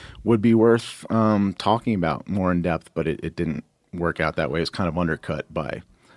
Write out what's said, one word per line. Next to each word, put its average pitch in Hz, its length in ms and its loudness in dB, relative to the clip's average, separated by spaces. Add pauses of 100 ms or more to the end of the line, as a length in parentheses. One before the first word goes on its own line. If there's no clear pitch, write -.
(260)
would 110 160 4
be 113 120 6
worth, 113 560 4
um, 107 480 2
talking 113 380 0
about 82 320 -2
more 92 240 0
in 87 100 0
depth, 82 320 -2
but 80 140 -2
it, 73 160 -4
it 80 140 -8
didn't 80 260 -4 (300)
work 85 260 -4
out 78 160 -2
that 73 160 -2
way. 82 80 -2
It's 78 100 -2
kind 92 200 -2
of 78 80 -4
undercut 82 560 -4
by - 280 -8 (360)